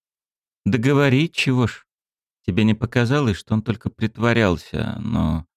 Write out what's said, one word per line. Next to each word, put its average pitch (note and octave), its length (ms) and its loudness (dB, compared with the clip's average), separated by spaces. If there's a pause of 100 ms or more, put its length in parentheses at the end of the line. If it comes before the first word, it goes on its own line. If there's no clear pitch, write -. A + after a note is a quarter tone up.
(640)
«Да A2 140 0
говори, C#3 520 2
чего B2+ 380 0
ж. - 160 -10 (600)
Тебе G#2 180 0
не A2 100 4
показалось, A#2+ 640 0
что - 180 -6
он A2 80 0
только - 260 -6
притворялся, A2 1120 -2
но D#2+ 460 -2 (100)